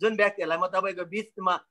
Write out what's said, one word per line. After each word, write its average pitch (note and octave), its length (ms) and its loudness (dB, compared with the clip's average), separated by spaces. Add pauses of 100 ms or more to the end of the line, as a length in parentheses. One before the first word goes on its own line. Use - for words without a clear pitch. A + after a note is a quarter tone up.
जुन A3 140 2
व्यक्तिहरूलाई G3 420 2
म F#3 100 0
तपाईँको F#3 380 -2
बिचमा F#3+ 500 -2 (160)